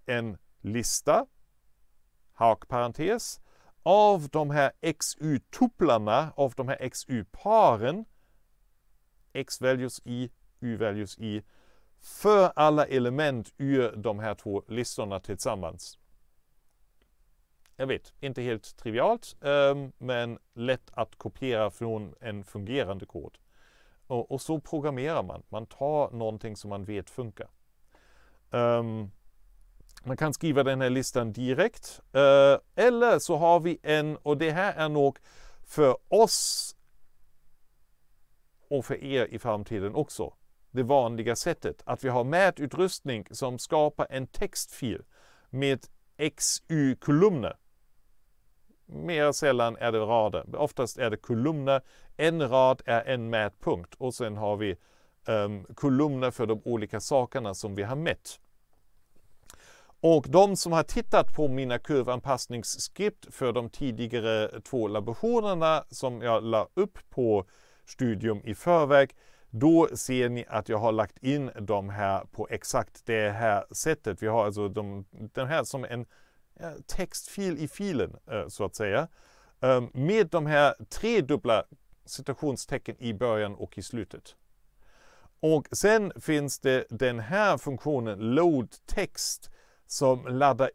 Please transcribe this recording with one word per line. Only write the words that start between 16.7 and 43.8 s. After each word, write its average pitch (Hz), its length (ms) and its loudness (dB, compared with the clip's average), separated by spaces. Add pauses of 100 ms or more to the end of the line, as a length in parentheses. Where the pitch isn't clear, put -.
Jag 135 100 -6
vet, - 340 -6
inte 135 220 -8
helt 117 340 -6
trivialt, 151 680 -2
ehm, 139 540 2
men 120 400 -4 (160)
lätt 123 380 -4
att - 240 -6
kopiera 110 540 -4
från 110 500 -8
en 104 240 -10
fungerande 101 600 -6
kod. - 320 -14 (680)
Och, 120 240 -6
och 135 100 -4
så 160 200 -4
programmerar 143 600 -4
man. 87 260 -12
Man 110 180 -10
tar 143 440 -2
någonting 110 460 -6
som 104 140 -14
man 101 140 -8
vet 98 260 -8
funkar. - 380 -12 (1000)
Ehm, 117 600 0 (960)
man 127 120 -6
kan 151 180 -2
skriva 143 280 2
den 131 180 0
här 127 100 2
listan 123 420 -2
direkt. 127 680 -2 (120)
Eh, 139 460 8 (160)
eller 233 440 4
så 160 180 0
har 170 240 6
vi 165 220 -2
en, 151 340 0
och 147 220 -2
det 160 120 0
här 185 240 -2
är 156 140 -2
nog 143 300 2 (460)
för 135 320 4 (120)
oss - 680 2 (1900)
och 139 160 -2
för - 200 -8
er 135 220 0
i 117 120 -10
framtiden 104 560 -4
också, 143 400 -6 (360)
det 127 120 -2
vanliga 117 540 2
sättet, - 500 -6
att - 180 -6
vi 131 40 -4
har 123 160 0
mätutrustning 147 1080 -2
som 127 280 -6
skapar 151 520 0